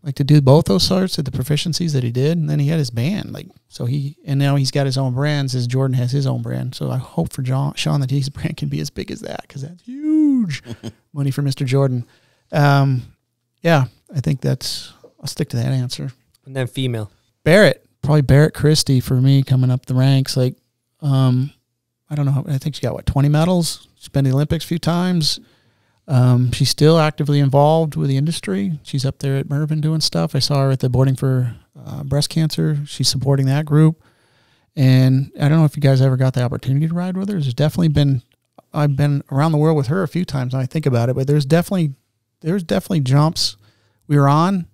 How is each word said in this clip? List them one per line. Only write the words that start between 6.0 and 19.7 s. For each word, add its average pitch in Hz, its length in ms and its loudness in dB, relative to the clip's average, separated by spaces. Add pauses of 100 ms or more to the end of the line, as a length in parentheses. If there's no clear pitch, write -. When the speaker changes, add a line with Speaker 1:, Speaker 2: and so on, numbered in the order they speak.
Speaker 1:
his 139 160 -2
own 123 160 -4
brand. 123 320 -6
So 139 160 -8
I 127 60 -4
hope - 360 -6
for 139 100 -8
John, 131 320 -2
Shaun 151 260 -2
that 131 100 -4
his 139 180 -2
brand - 280 -8
can 147 120 -6
be 139 120 -4
as 151 100 -6
big - 220 -10
as - 80 -12
that, - 280 -12
'cause 135 140 -14
that's 175 200 -16
huge 277 800 0 (280)
Speaker 2:
<laughs> - 240 -20
Speaker 1:
money 139 180 -2
for 143 120 -4
Mister 139 220 -2
Jordan. 127 400 0 (460)
Um, 139 520 2 (580)
yeah, 156 240 2 (280)
I 170 60 -4
think 135 220 -2
that's, - 520 -6 (280)
I'll 143 80 -10
stick - 220 -6
to 127 80 -6
that 117 120 -2
answer. 131 400 -4 (360)
Speaker 3:
And 135 100 -12
then 131 100 -4
female. 120 460 -6 (320)
Speaker 1:
Barrett, 170 420 4 (160)
probably 151 200 2
Barrett 139 320 4
Christie 147 440 2
for 131 160 -2
me 135 300 4
coming 127 260 2